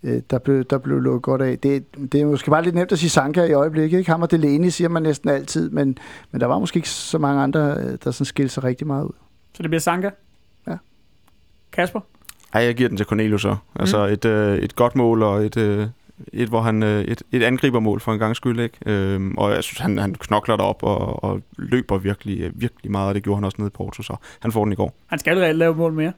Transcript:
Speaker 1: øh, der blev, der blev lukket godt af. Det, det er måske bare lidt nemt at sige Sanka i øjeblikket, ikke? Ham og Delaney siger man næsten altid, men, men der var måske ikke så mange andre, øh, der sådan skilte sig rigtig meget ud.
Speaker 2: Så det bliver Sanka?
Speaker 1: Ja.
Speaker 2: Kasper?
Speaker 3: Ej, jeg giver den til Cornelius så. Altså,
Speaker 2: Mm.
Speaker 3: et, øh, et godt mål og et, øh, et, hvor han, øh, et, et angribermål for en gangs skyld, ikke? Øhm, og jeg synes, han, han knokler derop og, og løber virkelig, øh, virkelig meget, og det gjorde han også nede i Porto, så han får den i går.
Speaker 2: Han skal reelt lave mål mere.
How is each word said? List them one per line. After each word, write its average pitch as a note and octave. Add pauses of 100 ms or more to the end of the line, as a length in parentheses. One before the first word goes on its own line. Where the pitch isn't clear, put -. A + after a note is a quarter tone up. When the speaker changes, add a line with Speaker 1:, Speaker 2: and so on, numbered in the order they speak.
Speaker 1:
øh, A#2+
der C3
blev, C3+
der C3
blev C#3
lukket B2+
godt C3
af. B2+
Det, C#3 (280)
det D3
er D3
måske D3
bare D#3
lidt E3+
nemt F3+
at F3
sige D#3+
Sanka D3+
i D#3+
øjeblikket, D#3
ikke? F3+
Ham E3
og E3+
Delaney D#3+
siger E3+
man E3+
næsten D#3
altid, D3
men, C3+ (320)
men B2
der B2
var B2+
måske F#3
ikke E3
så -
mange C#3+
andre, C#3+
øh, B2
der C3
sådan C3+
skilte C3+
sig C3
rigtig B2+
meget C#3+
ud. - (420)
Speaker 2:
Så -
det D#3+
bliver D#3+
Sanka? F3 (580)
Speaker 1:
Ja. - (960)
Speaker 2:
Kasper? F3+ (540)
Speaker 3:
Ej, A2+
jeg A#2+
giver B2
den G#2+
til G2+
Cornelius G#2+
så. G2+ (200)
Altså, G2+
Speaker 2:
Mm. G2+
Speaker 3:
et, G#2
øh, G#2+
et -
godt A#2+
mål A2+
og G#2
et, G#2+
øh, G#2 (460)
et, A#2
hvor A2+
han, A2
øh, G#2+
et, - (100)
et B2
angribermål A#2
for -
en G#2+
gangs A2
skyld, A#2+
ikke? A#2 (100)
Øhm, G2
og G2+
jeg -
synes, -
han, G#2
han G2
knokler G#2
derop G2+
og, -
og G2 (180)
løber A#2
virkelig, G2
øh, E2+
virkelig G2+
meget, G2
og G2
det G2+
gjorde G2+
han G2+
også F#2+
nede G#2
i -
Porto, -
så - (240)
han A2+
får G#2+
den G#2
i F#2+
går. - (120)
Speaker 2:
Han E3
skal F3
reelt D#3+
lave E3
mål D#3+
mere. D#3